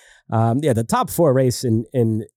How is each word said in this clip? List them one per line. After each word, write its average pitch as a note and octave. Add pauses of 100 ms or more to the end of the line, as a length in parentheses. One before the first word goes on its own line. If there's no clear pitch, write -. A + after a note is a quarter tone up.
(300)
Um, A#2
yeah, D3+
the A2+
top A#3
four D#3+
race B2+
in, A2+
in A2+